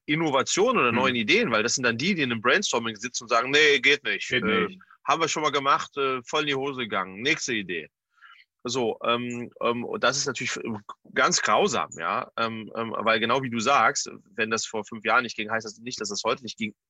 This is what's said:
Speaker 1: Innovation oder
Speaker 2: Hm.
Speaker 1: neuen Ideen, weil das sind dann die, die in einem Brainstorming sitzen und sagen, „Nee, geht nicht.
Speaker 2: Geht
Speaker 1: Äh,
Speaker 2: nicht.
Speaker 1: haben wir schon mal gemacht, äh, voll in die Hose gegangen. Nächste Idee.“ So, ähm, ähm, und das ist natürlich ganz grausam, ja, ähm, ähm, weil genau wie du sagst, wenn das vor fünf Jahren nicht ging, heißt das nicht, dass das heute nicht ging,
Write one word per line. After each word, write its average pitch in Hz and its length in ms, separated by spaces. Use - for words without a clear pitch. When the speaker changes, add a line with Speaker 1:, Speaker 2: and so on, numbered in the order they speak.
Speaker 1:
Innovation 160 720
oder 127 140
Speaker 2:
Hm. 113 40
Speaker 1:
neuen 127 200
Ideen, 143 360
weil 107 120
das 117 120
sind 135 80
dann 117 140
die, 180 180
die 156 60
in 127 100
einem 113 100
Brainstorming 120 540
sitzen 120 280
und 113 60
sagen, 120 220
„Nee, 147 280
geht 143 240
nicht. 104 260
Speaker 2:
Geht 123 140
Speaker 1:
Äh, 110 240
Speaker 2:
nicht. 95 120
Speaker 1:
haben 151 160
wir 160 60
schon 156 160
mal 151 80
gemacht, 143 460
äh, 135 260
voll 151 180
in 147 60
die 143 80
Hose 135 260
gegangen. 98 400
Nächste 143 320
Idee.“ 90 360
So, 120 400
ähm, 120 480
ähm, 120 200
und - 200
das 131 140
ist 143 100
natürlich 127 320
ganz 147 260
grausam, 113 560
ja, 92 400
ähm, 113 380
ähm, 113 200
weil 110 240
genau 117 220
wie 131 80
du 117 100
sagst, 123 520
wenn 110 160
das 113 160
vor 107 180
fünf 110 180
Jahren 113 200
nicht 113 120
ging, 104 140
heißt 113 160
das 107 140
nicht, 120 200
dass 104 100
das 101 140
heute 120 200
nicht 110 140
ging, 107 180